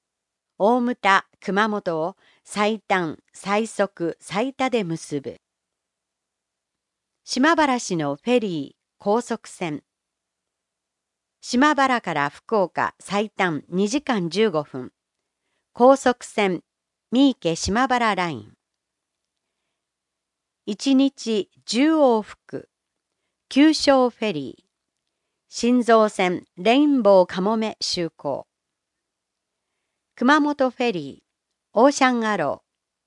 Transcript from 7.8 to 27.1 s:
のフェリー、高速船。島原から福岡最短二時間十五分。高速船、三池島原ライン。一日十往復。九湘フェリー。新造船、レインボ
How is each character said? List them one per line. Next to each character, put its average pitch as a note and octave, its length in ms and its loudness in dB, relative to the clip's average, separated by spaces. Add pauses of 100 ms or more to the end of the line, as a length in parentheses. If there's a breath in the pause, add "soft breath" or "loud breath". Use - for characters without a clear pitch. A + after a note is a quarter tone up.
の D3 200 -2
フ - 80 -20
ェ B3 160 2
リ E3+ 360 -6
ー、 - 80 -20 (140)
高 G#3+ 240 -2
速 - 260 -10
船。 D#3 360 -10 (1600)
島 C#4 360 2
原 C4 260 0
か E3+ 140 -6
ら C#3+ 160 0
福 - 260 -6
岡 D3+ 420 -2
最 G#3 300 -4
短 E3+ 400 -4
二 F#3+ 180 -2
時 C#4 140 -4
間 F#3 300 -4
十 G#3+ 180 0
五 D#3 140 -4
分。 B2+ 280 -14 (840)
高 C4 240 6
速 - 280 -2
船、 F#3+ 360 -4 (500)
三 C4 200 4
池 E3 240 -4
島 A#3+ 320 -2
原 A#3 280 0
ラ F3+ 140 -4
イ C#3 80 -8
ン。 G#2 160 -16 (2000)
一 C4 300 -2
日 B3 540 0 (160)
十 D4 300 0
往 B3 260 2
復。 - 480 -16 (800)
九 D4 200 6
湘 C4+ 400 2
フ - 160 -12
ェ G#3 60 -2
リ C#3+ 280 -8
ー。 - 40 -20 (840)
新 A#3+ 360 0
造 A3 260 4
船、 F3+ 360 -2 (120)
レ G#3+ 180 2
イ D4 100 4
ン C#4 180 2
ボ G3 200 8